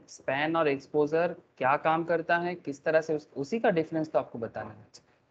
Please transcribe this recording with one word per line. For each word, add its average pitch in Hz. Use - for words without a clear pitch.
span 147
और 165
exposure 151
क्या 131
काम 160
करता 165
है, 175
किस 143
तरह 160
से 156
उस-, -
उसी 143
का 233
difference 160
तो 156
आपको 131
बताना 110
है, 107